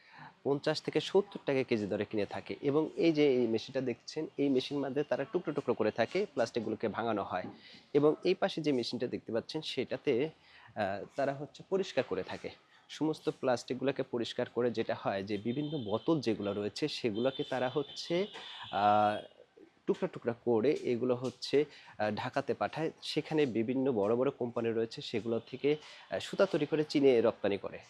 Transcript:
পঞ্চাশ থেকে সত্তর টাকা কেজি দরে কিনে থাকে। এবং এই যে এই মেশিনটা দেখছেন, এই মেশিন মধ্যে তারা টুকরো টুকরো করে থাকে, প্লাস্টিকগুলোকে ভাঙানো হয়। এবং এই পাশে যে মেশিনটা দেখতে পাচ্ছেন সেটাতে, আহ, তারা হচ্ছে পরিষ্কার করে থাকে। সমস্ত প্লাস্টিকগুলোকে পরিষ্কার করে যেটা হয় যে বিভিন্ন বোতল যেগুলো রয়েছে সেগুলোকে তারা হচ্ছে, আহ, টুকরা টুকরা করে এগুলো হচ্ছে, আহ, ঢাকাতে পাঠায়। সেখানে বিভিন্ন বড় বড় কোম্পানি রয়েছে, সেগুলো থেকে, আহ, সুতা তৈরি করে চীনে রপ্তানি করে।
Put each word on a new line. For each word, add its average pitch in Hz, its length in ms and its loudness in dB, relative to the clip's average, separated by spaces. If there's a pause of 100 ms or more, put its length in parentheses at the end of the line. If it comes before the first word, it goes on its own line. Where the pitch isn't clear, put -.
(440)
পঞ্চাশ 151 380 0
থেকে 151 180 -2
সত্তর - 460 0
টাকা 135 160 2
কেজি 107 240 0
দরে 90 180 -2
কিনে 101 220 -2
থাকে। - 340 -8
এবং 147 220 2 (140)
এই 165 160 4
যে 147 120 4 (140)
এই 123 80 4
মেশিনটা 113 340 -2
দেখছেন, 131 460 -6 (100)
এই 143 120 2
মেশিন 135 360 0
মধ্যে 139 180 -2
তারা 139 220 -2
টুকরো 175 280 -2
টুকরো 139 220 0
করে 107 160 2
থাকে, 175 440 0
প্লাস্টিকগুলোকে 113 540 -2
ভাঙানো 107 340 -2
হয়। 98 240 -4 (520)
এবং 147 160 6 (100)
এই 180 100 4
পাশে 196 260 -2
যে 147 120 2
মেশিনটা 123 340 -2
দেখতে 101 260 -6
পাচ্ছেন 113 300 -4
সেটাতে, 131 500 -2 (120)
আহ, 101 800 -6 (120)
তারা 139 180 0
হচ্ছে 143 260 -12 (100)
পরিষ্কার 190 400 -2
করে 90 220 2
থাকে। - 180 -8 (380)
সমস্ত 156 420 -2 (100)
প্লাস্টিকগুলোকে 131 600 0
পরিষ্কার 123 520 -2
করে 123 160 2
যেটা 110 320 -2
হয় 101 200 0
যে 104 160 -2
বিভিন্ন 135 460 -4
বোতল 113 360 2
যেগুলো 101 320 0
রয়েছে 104 360 -2
সেগুলোকে 123 540 -2 (100)
তারা 127 160 0
হচ্ছে, 160 580 -2 (440)
আহ, 104 460 4 (720)
টুকরা 190 220 0
টুকরা - 260 -4 (100)
করে 120 260 4 (120)
এগুলো 123 320 0
হচ্ছে, 131 500 0
আহ, - 460 -4
ঢাকাতে 117 440 -2
পাঠায়। 143 360 -2 (120)
সেখানে 151 440 0
বিভিন্ন 127 460 0
বড় 107 240 2
বড় 131 140 2
কোম্পানি 120 420 -4
রয়েছে, 113 300 -2
সেগুলো 113 380 -2 (100)
থেকে, 143 260 0
আহ, - 420 -10
সুতা - 280 2
তৈরি 151 200 0
করে 151 180 0
চীনে 139 360 6
রপ্তানি 104 380 2
করে। 90 200 -10 (120)